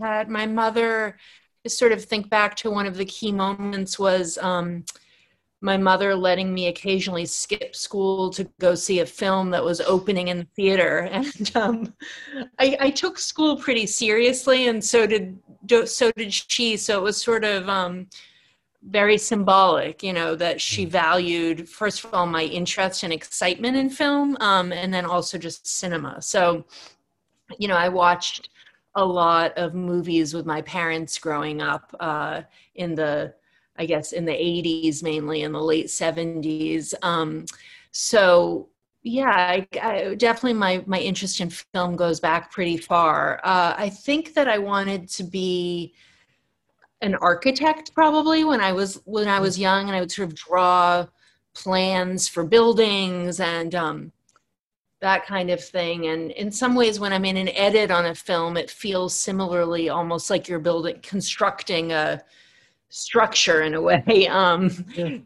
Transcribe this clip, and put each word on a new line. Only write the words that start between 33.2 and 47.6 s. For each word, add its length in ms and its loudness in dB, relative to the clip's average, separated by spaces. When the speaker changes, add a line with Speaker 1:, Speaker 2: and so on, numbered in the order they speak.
Speaker 1:
I 100 -4
guess, 260 -2
in 120 -4
the 80 -2
eighties, 680 -2
mainly 400 -4
in 100 -6
the 100 -6
late 280 0
seventies. 1120 -4
Um, 440 -2
so 800 4
yeah, 280 0
I, 360 2
I, 320 -4
definitely 400 2
my, 320 0
my 140 -2
interest 400 -4
in 100 -4
film 460 -4
goes 240 0
back 320 -2
pretty 240 -2
far. 640 2
Uh, 340 2
I 120 -4
think 460 -4
that 140 4
I 100 2
wanted 520 -2
to 140 -8
be 720 -4
an 160 0
architect 800 2